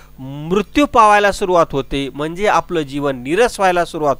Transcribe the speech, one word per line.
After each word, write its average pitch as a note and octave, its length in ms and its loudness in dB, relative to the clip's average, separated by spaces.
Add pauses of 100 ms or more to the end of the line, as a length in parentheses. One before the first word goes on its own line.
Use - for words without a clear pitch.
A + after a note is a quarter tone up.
(180)
मृत्यू D#3+ 680 -2
पावायला G#3 460 4
सुरुवात F3+ 400 2
होते, C#3 420 -4
म्हणजे D#3+ 320 -6
आपलं E3 360 0
जीवन C#3 400 -4
निरस F#3 380 -2
व्हायला F3+ 240 2
सुरुवात D3+ 360 -2